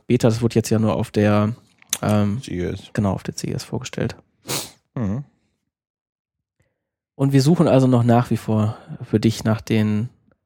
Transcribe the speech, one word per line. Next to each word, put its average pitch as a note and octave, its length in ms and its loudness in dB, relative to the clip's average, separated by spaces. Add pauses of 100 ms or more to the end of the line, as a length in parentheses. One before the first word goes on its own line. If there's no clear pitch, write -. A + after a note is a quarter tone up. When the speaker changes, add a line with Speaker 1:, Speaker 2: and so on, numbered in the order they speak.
Speaker 1:
Beta, B2 220 2
das A2+ 140 0
wurde A#2 140 0
jetzt A2 140 0
ja A2 100 2
nur G#2+ 160 0
auf F2 160 -6
der, G#2 440 2 (460)
ähm, G#2 420 0
Speaker 2:
C - 160 -12
E F2 60 -4
S. F#2 280 -10
Speaker 1:
genau, G2+ 200 -2
auf - 100 -8
der - 120 -10
C - 120 -10
E - 60 -6
S - 100 -8
vorgestellt. - 520 -8 (800)
Speaker 2:
Mhm. A#2 280 -4 (1900)
Speaker 1:
Und C#3 180 0
wir C3+ 80 6
suchen D#3 260 4
also C3 200 6
noch B2 160 4
nach A#2+ 260 4
wie A2+ 80 0
vor G#2+ 400 -2 (260)
für A2 160 0
dich A2 240 0
nach A2 180 0
den G#2+ 480 -2 (360)